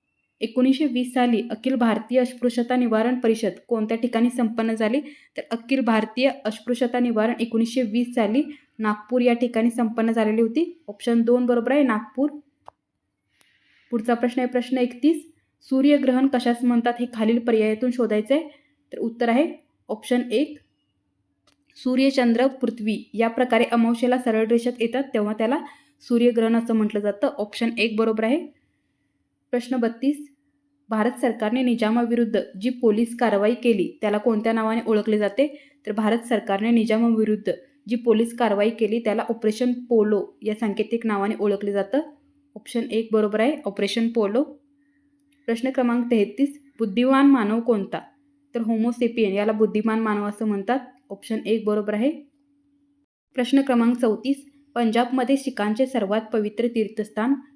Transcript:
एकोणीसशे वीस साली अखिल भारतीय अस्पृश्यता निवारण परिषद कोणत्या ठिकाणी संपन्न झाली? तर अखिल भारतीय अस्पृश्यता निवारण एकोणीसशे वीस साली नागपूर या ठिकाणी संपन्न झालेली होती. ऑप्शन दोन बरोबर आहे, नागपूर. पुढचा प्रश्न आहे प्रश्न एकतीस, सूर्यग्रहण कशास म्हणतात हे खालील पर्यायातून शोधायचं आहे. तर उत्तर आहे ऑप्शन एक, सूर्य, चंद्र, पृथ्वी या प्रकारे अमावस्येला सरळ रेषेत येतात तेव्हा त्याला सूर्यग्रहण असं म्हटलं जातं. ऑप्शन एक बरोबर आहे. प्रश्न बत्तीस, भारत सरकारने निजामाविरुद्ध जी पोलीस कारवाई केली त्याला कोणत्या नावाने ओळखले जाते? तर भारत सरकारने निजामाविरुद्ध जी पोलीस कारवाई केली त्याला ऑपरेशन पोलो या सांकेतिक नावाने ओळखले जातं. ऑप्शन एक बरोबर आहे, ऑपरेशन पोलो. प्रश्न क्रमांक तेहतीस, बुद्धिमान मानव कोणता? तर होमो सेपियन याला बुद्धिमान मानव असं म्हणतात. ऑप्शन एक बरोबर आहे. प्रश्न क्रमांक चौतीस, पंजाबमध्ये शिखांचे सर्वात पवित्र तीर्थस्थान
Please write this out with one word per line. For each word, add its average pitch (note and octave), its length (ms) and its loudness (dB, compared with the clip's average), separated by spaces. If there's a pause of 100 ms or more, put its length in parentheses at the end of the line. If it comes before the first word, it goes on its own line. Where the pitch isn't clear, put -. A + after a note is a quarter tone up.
(400)
एकोणीसशे C4 460 2
वीस B3 280 -2
साली A#3+ 360 2
अखिल C4 240 -4
भारतीय A3+ 460 0
अस्पृश्यता B3 560 -2
निवारण A#3+ 420 0
परिषद A3 320 0 (180)
कोणत्या A3+ 280 -2
ठिकाणी A#3 340 0
संपन्न A3+ 440 -2
झाली? A3 260 0 (360)
तर - 140 -8
अखिल A#3 300 -2
भारतीय A3+ 500 2 (140)
अस्पृश्यता A#3+ 540 -2
निवारण A#3 420 0
एकोणीसशे A#3 420 0
वीस A#3 320 -2
साली A#3 280 2 (360)
नागपूर G#3+ 420 -2
या A#3+ 120 4
ठिकाणी A#3 380 0
संपन्न A#3 420 0
झालेली A3 300 2
होती. C#4+ 460 -2
ऑप्शन A#3 340 0
दोन A#3+ 240 2
बरोबर A#3+ 260 2
आहे, D4 100 4
नागपूर. B3 480 -2 (1600)
पुढचा A#3+ 240 -2
प्रश्न A#3+ 260 -2
आहे B3 80 0
प्रश्न B3 300 -2
एकतीस, C#4 540 0 (280)
सूर्यग्रहण C4+ 640 4
कशास B3 380 0
म्हणतात A#3+ 360 2
हे B3 140 -4
खालील A3 240 2
पर्यायातून A3 520 0
शोधायचं G#3+ 440 0
आहे. D#4 140 -2 (440)
तर - 60 -12
उत्तर A#3 300 -2
आहे C#4 260 2 (340)
ऑप्शन A#3+ 340 -2 (100)
एक, D4 260 0 (1160)
सूर्य, B3+ 340 0
चंद्र, B3 360 4
पृथ्वी A3+ 680 -4
या A3+ 140 0
प्रकारे A#3 360 2
अमावस्येला A#3 540 0
सरळ A3+ 280 0
रेषेत A#3 340 0
येतात A#3+ 240 -2 (100)
तेव्हा G#3 180 0
त्याला A3+ 260 -2 (420)
सूर्यग्रहण A#3 560 2
असं A3+ 180 0
म्हटलं G#3 260 0
जातं. G3+ 260 -2
ऑप्शन A3+ 520 -4
एक G#3+ 180 0
बरोबर A3 280 0
आहे. D4+ 340 -2 (920)
प्रश्न B3 260 -4
बत्तीस, B3 540 -2 (580)
भारत A3 220 0 (100)
सरकारने A#3 420 0
निजामाविरुद्ध A#3 800 0 (200)
जी A#3+ 100 -2
पोलीस A#3 460 2
कारवाई G#3+ 380 2
केली A#3 460 0
त्याला G#3 180 0
कोणत्या A3 340 0
नावाने A3+ 340 -2
ओळखले G#3+ 320 2
जाते? G#3 520 -2 (160)
तर G#3 60 -4
भारत G#3+ 260 2
सरकारने A3 520 -2
निजामाविरुद्ध A3 800 2 (360)
जी A#3 80 -2
पोलीस A#3 400 2
कारवाई G#3+ 340 2
केली A3+ 280 0
त्याला A3+ 300 -2
ऑपरेशन A3+ 440 -2
पोलो G#3+ 540 2 (160)
या G#3+ 120 -4
सांकेतिक A3 520 -4
नावाने G#3 340 -2
ओळखले G3+ 320 -2
जातं. G3 280 -2 (560)
ऑप्शन - 340 -6
एक A3+ 220 -2
बरोबर G#3+ 280 0
आहे, C#4 240 2
ऑपरेशन G#3 440 -2
पोलो. A3+ 340 0 (1040)
प्रश्न A#3 240 -2
क्रमांक B3 400 0
तेहतीस, A#3+ 520 0 (160)
बुद्धिमान B3+ 480 2
मानव A#3 340 4
कोणता? A3+ 380 -2 (560)
तर A#3 60 -4
होमो A3+ 300 0
सेपियन A#3 420 0
याला G#3 200 0
बुद्धिमान G#3+ 480 0
मानव G#3 280 -2
असं G#3 160 -6
म्हणतात. G#3 340 -2 (320)
ऑप्शन A3 360 -8
एक G#3+ 180 0
बरोबर G#3 300 -2
आहे. A#3+ 160 0 (1200)
प्रश्न B3+ 260 2
क्रमांक A#3+ 360 2
चौतीस, B3 540 -2 (240)
पंजाबमध्ये A#3+ 640 0
शिखांचे A#3+ 500 -2
सर्वात A3 340 -2
पवित्र A3 460 -2
तीर्थस्थान A3 680 -2 (220)